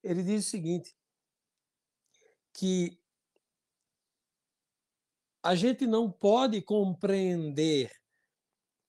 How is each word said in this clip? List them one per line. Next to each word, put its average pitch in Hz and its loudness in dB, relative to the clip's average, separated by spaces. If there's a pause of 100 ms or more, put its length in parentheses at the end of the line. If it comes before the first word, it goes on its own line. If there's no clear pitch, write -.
Ele 180 -2
diz 202 -2
o - -6
seguinte: 170 -6 (1600)
que 185 -2 (2500)
a 175 2
gente 254 0
não 226 0
pode 214 2
compreender 175 0 (960)